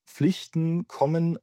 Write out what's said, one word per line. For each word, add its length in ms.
Pflichten 800
kommen 540